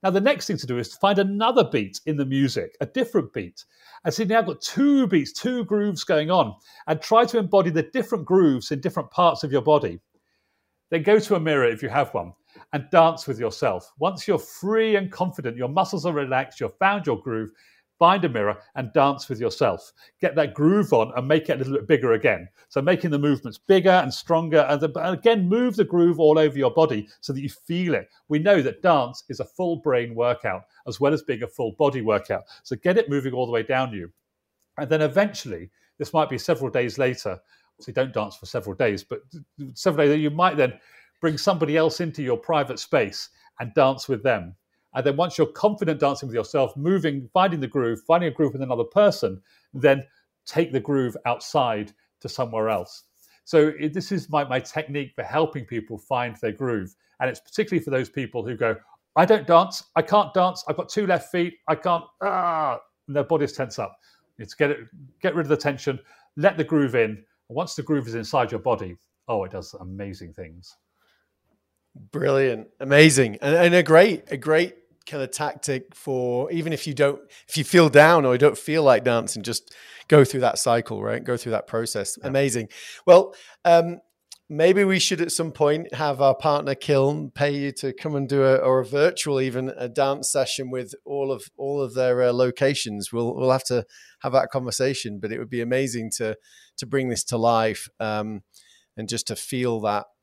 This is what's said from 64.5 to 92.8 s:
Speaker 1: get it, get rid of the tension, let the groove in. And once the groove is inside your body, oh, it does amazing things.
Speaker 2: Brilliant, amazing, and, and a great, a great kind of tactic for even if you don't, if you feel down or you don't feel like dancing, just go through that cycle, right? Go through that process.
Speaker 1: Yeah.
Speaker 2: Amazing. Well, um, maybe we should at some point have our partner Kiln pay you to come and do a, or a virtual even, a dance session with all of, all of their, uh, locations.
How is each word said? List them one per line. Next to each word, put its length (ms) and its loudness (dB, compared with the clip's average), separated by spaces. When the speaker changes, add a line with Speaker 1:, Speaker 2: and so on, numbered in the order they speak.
Speaker 1:
get 160 0
it, 80 -4
get 140 -2
rid 120 -2
of 40 -2
the 60 4
tension, 420 -4
let 200 2
the 80 0
groove 300 0
in. 160 2
And 460 -16
once 180 -6
the 80 -10
groove 240 -4
is 80 -10
inside 360 -2
your 100 -6
body, 360 -4
oh, 160 -2
it 80 -14
does 220 -14
amazing 580 -14
things. 440 -20
Speaker 2:
Brilliant, 560 0
amazing, 640 6
and, 120 0
and 200 4
a 80 6
great, 480 6
a 60 -6
great 400 0
kind 160 -8
of 100 -8
tactic 600 -6
for 580 -4
even 200 -4
if 140 -8
you 80 -8
don't, 260 2
if 80 -6
you 80 0
feel 240 6
down 360 8
or 80 4
you 60 2
don't 180 6
feel 280 -2
like 180 6
dancing, 400 -2
just 320 -10
go 180 8
through 160 -4
that 180 2
cycle, 440 0
right? 220 -6
Go 120 -4
through 160 -8
that 140 -4
process. 540 -6
Speaker 1:
Yeah. 80 -8
Speaker 2:
Amazing. 400 0
Well, 280 8
um, 360 4
maybe 360 4
we 160 2
should 200 -2
at 120 -4
some 200 -4
point 420 0
have 260 -2
our 140 6
partner 420 0
Kiln 540 0
pay 260 -2
you 160 -4
to 200 -6
come 220 -8
and 140 -4
do 160 2
a, 120 6
or 240 2
a 40 -2
virtual 560 0
even, 360 -4
a 120 -8
dance 420 -2
session 400 -2
with 240 -8
all 280 -4
of, 120 -8
all 240 -4
of 140 -6
their, 280 2
uh, 100 4
locations. 800 0